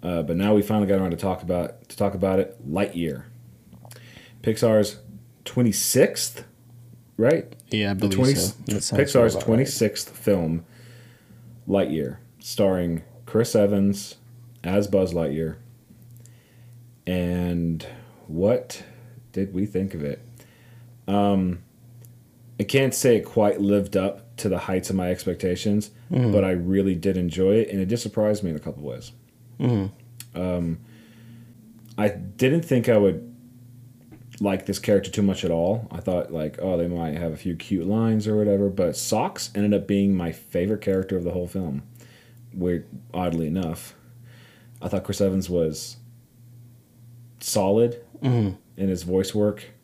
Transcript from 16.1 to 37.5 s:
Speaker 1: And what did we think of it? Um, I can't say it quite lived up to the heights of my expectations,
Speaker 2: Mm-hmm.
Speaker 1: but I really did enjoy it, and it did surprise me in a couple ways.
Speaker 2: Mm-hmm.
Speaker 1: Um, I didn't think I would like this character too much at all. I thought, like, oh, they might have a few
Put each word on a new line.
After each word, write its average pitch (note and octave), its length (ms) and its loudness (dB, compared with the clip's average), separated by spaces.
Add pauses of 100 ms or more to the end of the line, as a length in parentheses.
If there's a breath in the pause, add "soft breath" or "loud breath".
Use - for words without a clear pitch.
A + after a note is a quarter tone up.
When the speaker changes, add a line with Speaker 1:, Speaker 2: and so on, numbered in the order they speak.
Speaker 1:
And F2 800 -2 (440 loud breath)
what F2+ 560 -2 (480 loud breath)
did F#2+ 220 -4
we F#2+ 120 -2
think F#2+ 280 -4
of D#2 100 -6
it? C#2 180 -8 (840 soft breath)
Um, G2 560 0 (960)
I G#2 40 0
can't C3+ 300 2
say A#2+ 220 6
it G#2 80 0
quite G#2 360 2
lived G2+ 360 2
up - 400 -2
to - 120 -4
the F#2+ 100 0
heights F#2 320 -2
of G2 40 -2
my F#2 160 0
expectations, F#2 800 -2 (220 soft breath)
Speaker 2:
Mm-hmm. B2 180 2
Speaker 1:
but G2+ 140 4
I F#2 80 0
really F#2+ 420 2
did F2+ 220 0
enjoy F2+ 380 2
it, A2+ 160 2
and G2 100 -2
it F#2+ 60 0
did G#2+ 100 -2
surprise G#2+ 480 -2
me F2 60 -2
in D#2 60 -6
a D2 40 -8
couple D2 240 -12
ways. A#1+ 260 -12 (480)
Speaker 2:
Mm-hmm. - 800 -4
Speaker 1:
Um, F2 420 -2 (1160 loud breath)
I G#2 120 2
didn't G#2 520 0
think B2+ 300 0
I A2 80 8
would G2+ 360 2 (1040)
like G2 280 -2
this G2 120 -4
character G2 320 2
too G#2+ 120 0
much F#2+ 240 2
at E2+ 40 0
all. F2+ 400 0
I E2+ 100 -10
thought, F2+ 300 -2
like, D#2 300 -6
oh, F2+ 160 0
they E2+ 120 0
might E2+ 260 -4
have E2 180 -4
a D#2 60 -10
few F2 180 -6